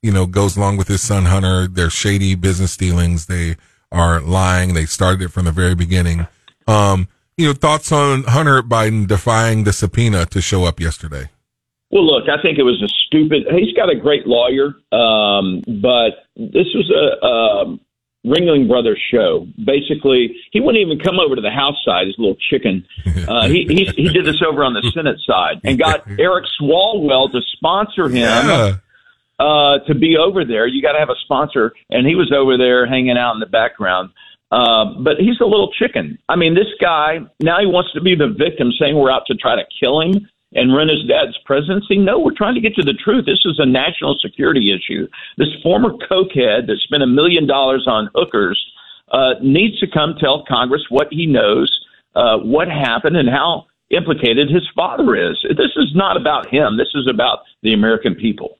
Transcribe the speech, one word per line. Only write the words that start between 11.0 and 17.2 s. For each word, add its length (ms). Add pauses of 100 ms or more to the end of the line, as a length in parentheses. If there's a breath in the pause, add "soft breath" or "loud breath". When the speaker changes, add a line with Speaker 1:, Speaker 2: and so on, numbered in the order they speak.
Speaker 2:
Well, 120
look, 240
I 140
think 160
it 60
was 180
a 60 (180)
stupid, 460
he's 220
got 140
a 60
great 320
lawyer, 480 (160)
um, 720 (180)
but 460 (100)
this 380
was 160
a, 340